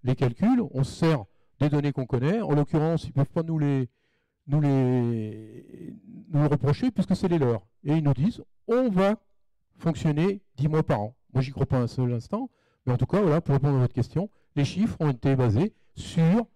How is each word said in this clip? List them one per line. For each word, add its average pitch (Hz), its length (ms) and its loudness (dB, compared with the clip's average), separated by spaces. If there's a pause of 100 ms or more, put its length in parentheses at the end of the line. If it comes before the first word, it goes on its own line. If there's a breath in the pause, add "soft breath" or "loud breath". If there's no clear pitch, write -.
les 127 100 2
calculs, 202 480 2 (100)
on 135 120 0
se - 80 -2
sert 156 320 2 (360)
des 147 100 2
données 143 240 0
qu'on 131 120 -4
connaît. 147 360 0
En - 100 -4
l'occurrence, 156 540 0
ils - 80 -10
peuvent 139 180 0
pas 170 120 -2
nous 160 140 -2
les, 139 300 0 (600)
nous 147 120 2
les, 120 1400 0 (320)
nous 147 140 0
le 151 60 2
reprocher 147 440 0
puisque 185 240 0
c'est 190 140 -2
les 175 80 2
leurs. 120 280 0 (200)
Et 147 80 0
ils 160 100 0
nous 139 100 2
disent, 160 300 -2 (240)
on 247 220 2
va 196 320 2 (560)
fonctionner 160 640 -2 (140)
dix 143 120 -2
mois 156 160 2
par 123 160 0
an. 107 160 -8 (180)
Moi, 131 80 0
j'y 131 100 -4
crois - 160 -4
pas 131 120 0
un 120 80 0
seul 123 240 -2
instant, 202 380 -6 (360)
mais 127 60 -2
en 123 60 0
tout - 80 0
cas, 196 160 0
voilà, 170 180 2
pour 143 140 -2
répondre 139 240 2
à - 20 2
votre 123 140 0
question, 160 360 -4 (280)
les 143 80 0
chiffres 214 340 -2
ont 151 120 0
été 135 260 0
basés 123 360 2 (220)
sur 175 600 2